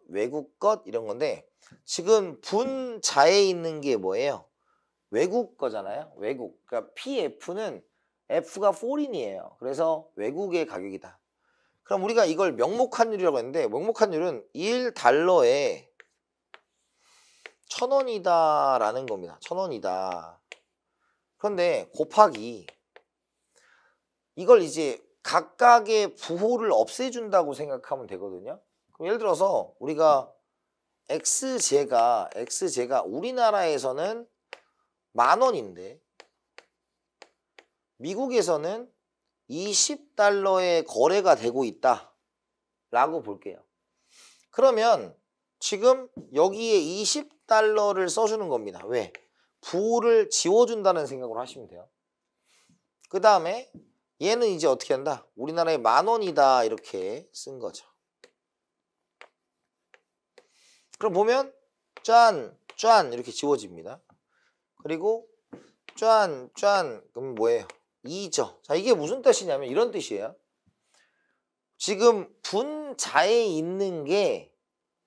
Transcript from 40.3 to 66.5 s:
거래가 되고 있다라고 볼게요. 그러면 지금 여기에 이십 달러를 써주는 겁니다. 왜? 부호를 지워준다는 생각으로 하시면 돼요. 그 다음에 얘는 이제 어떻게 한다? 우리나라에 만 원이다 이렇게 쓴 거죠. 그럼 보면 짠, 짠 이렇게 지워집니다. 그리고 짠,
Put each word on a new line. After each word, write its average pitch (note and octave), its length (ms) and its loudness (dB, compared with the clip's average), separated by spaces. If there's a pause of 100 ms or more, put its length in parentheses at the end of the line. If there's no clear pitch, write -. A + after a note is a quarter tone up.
거래가 E3+ 520 4
되고 A#2+ 300 -2
있다라고 - 1600 -4
볼게요. G2 380 -14 (880)
그러면 A3 640 2 (440)
지금 B3+ 480 2 (260)
여기에 G3+ 440 2
이십 G3 680 -4
달러를 G#3 640 2
써주는 G#3+ 380 -2
겁니다. G#2 380 -6
왜? G#2+ 260 -4 (480)
부호를 A3+ 680 2
지워준다는 G3 760 2
생각으로 B2 360 -10
하시면 B2+ 260 -16
돼요. F2 220 -20 (1200)
그 F#3+ 100 -4
다음에 G3+ 500 2 (520)
얘는 A3+ 260 2
이제 E3+ 180 0
어떻게 C3+ 280 2
한다? C3+ 420 -4
우리나라에 D#3+ 420 0
만 B2 300 4
원이다 D3 560 4
이렇게 G#2+ 720 -6
쓴 C3+ 260 -16
거죠. - 260 -14 (3000)
그럼 G#3+ 160 -2
보면 B3 400 0 (480)
짠, A3 560 4 (200)
짠 G#3+ 340 4
이렇게 A#2+ 200 -8
지워집니다. G#2+ 680 -4 (800)
그리고 F#3 460 -4 (720)
짠, G3 580 2